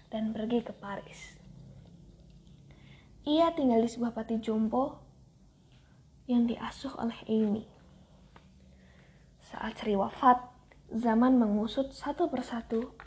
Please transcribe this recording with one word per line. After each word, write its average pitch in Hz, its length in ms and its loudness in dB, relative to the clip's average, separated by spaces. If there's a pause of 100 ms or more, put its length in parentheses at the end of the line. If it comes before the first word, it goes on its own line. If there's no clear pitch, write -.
dan 220 240 -4
pergi 226 320 -2
ke - 80 -10
Paris. - 640 -14 (1900)
Ia 330 240 4
tinggal 247 320 2
di 233 80 -2
sebuah 240 240 -4
panti 220 240 -4
jompo 220 560 -2 (1300)
yang 240 240 2
diasuh 233 480 -8
oleh 233 320 -6
Amy. 220 400 0 (1800)
Saat - 400 -10
Sri 220 80 0
wafat, 247 480 4 (480)
Zaman 233 480 4
mengusut 233 560 2
satu 311 400 -2
persatu 240 640 -6 (100)